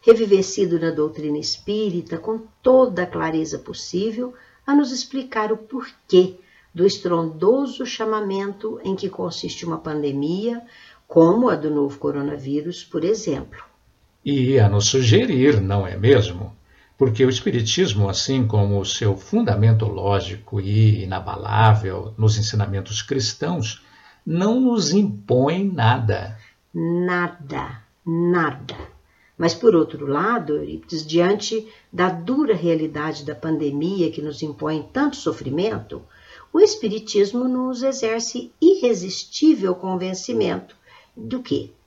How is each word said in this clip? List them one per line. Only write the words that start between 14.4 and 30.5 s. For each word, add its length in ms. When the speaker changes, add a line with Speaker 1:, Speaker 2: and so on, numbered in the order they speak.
Speaker 2:
a 100
nos 200
sugerir, 680
não 280
é 100
mesmo? 580
Porque 300
o 40
Espiritismo, 800
assim 380
como 340
o 60
seu 320
fundamento 680
lógico 760
e 440
inabalável 1080
nos 220
ensinamentos 640
cristãos, 800
não 360
nos 340
impõe 680
nada. 760
Speaker 1:
Nada, 1080
nada. 720
Mas, 200
por 200
outro 300
lado, 520